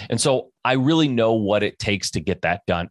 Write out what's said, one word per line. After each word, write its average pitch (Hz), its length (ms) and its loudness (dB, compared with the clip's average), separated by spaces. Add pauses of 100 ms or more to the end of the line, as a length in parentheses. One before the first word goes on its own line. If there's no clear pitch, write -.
(100)
And 117 100 -2
so 131 300 0 (140)
I 127 80 2
really 147 340 2
know 117 280 2
what 104 280 2
it - 160 -4
takes 101 340 -2
to 104 80 -2
get 85 220 -4
that 85 240 -2
done. 85 240 -2